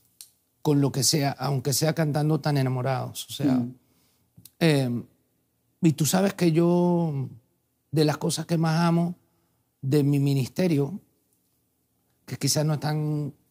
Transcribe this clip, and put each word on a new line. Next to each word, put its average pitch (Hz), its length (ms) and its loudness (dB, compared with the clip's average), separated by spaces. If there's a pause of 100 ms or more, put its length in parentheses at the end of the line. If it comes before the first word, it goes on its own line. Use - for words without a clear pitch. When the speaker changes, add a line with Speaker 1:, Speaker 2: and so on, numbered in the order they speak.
(600)
Speaker 1:
con 143 200 2
lo 135 100 2
que 135 120 -4
sea, 139 280 0
aunque 139 400 -4
sea 151 240 0
cantando 151 460 0
Tan 147 160 0
Enamorados, 127 720 -4
o - 20 -14
sea, 139 240 0
Speaker 2:
Mm. 123 200 -2 (840)
Speaker 1:
em, 135 460 2 (760)
y 165 120 4
tú 156 120 0
sabes 196 280 0
que 175 180 2
yo, 170 800 0 (600)
de 156 120 2
las 147 140 0
cosas 160 280 -4
que - 120 -2
más 160 240 2
amo 170 340 2 (640)
de 139 220 2
mi 143 160 2
ministerio, 143 800 0 (1300)
que 127 120 -12
quizás 147 260 0
no 156 120 0
están 151 580 -4 (180)